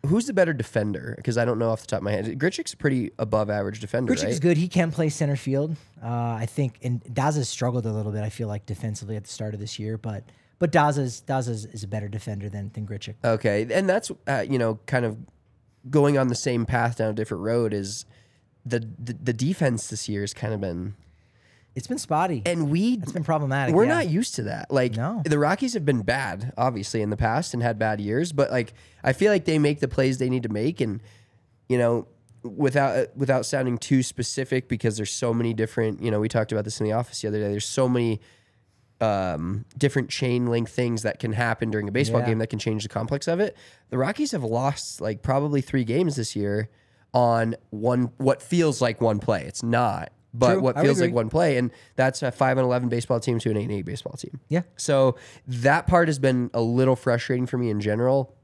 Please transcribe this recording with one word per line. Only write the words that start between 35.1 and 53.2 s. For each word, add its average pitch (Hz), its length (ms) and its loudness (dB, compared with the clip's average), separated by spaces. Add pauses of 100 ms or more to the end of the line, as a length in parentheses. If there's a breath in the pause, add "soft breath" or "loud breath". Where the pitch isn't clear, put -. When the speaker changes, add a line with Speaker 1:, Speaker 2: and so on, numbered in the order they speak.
Speaker 1:
so 117 220 -2
many 117 200 0
different, 110 480 -2
you 117 100 -2
know, 107 80 2
we 107 100 0
talked 110 220 0
about 107 140 0
this 110 140 -8
in 107 60 0
the 107 80 0
office 120 280 -4
the 110 60 -4
other 104 120 -2
day, 104 100 -2
there's 101 160 -4
so 131 240 0
many, 117 300 0 (800 soft breath)
um, 95 640 -2 (120)
different 131 320 0
chain 123 380 0
link 117 220 0
things 120 340 -2
that 104 160 -4
can 110 140 -2
happen 113 360 0
during 107 180 -2
a 98 40 -4
baseball 113 300 2
Speaker 2:
Yeah. 120 60 0
Speaker 1:
game 110 120 2
that 113 100 0
can 107 100 -4
change 107 240 -2
the 110 60 -8
complex 120 380 -4
of 170 120 0
it. 214 160 0 (340 loud breath)
The 127 80 -4
Rockies 208 340 0
have 165 120 -2
lost, 123 580 -2
like, 104 200 -4
probably 139 400 2
three 127 220 0
games 139 320 0
this 117 200 -4
year 104 340 -2 (440 soft breath)
on 117 420 4 (140)
one, 117 480 0
what 135 240 2
feels 165 400 2
like 120 180 0
one 107 200 2
play. 98 260 0
It's - 160 -10
not, 117 500 0 (220)
but 120 200 6
Speaker 2:
True. - 80 2
Speaker 1:
what 127 160 2
Speaker 2:
I 147 40 2
would 143 60 6
Speaker 1:
feels 135 120 4
like 123 100 4
Speaker 2:
agree. 117 60 -2
Speaker 1:
one 113 140 0
play, 156 280 2
and 123 140 0 (240 loud breath)
that's 131 280 0
a 127 80 0
five 131 260 2
and 131 80 4
eleven 123 240 2
baseball 117 300 0
team 117 200 0